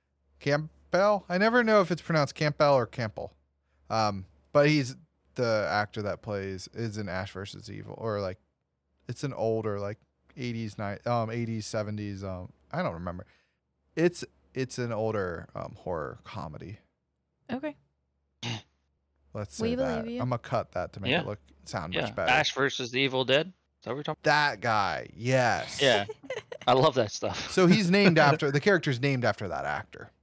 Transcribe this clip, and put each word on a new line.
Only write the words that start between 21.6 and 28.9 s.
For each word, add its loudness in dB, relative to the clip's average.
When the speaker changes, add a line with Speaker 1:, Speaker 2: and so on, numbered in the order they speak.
Speaker 1:
sound -8
Speaker 3:
Yeah. -2
Speaker 1:
much -6
better. 0
Speaker 3:
Ash 2
versus -2
the 0
Evil 0
Dead. 2
Is -20
that -8
what -4
we're -8
talking -6
Speaker 1:
That 2
guy, 0
yes. 0
Speaker 3:
Yeah. 6
Speaker 2:
<laughs> -12
Speaker 3:
I 8
love 6
that 2
stuff. -6
Speaker 1:
So 6
he's 6
named 6
Speaker 3:
<laughs> -
Speaker 1:
after, 4
the 2
character's 2